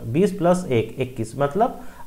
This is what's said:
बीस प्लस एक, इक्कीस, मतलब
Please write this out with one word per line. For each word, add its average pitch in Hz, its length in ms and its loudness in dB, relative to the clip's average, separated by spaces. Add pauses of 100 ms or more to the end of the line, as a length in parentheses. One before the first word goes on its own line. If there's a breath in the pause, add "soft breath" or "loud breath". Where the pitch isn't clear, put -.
बीस 170 340 2
प्लस 175 280 4
एक, 120 320 0
इक्कीस, 123 400 -4
मतलब 185 420 0 (260 loud breath)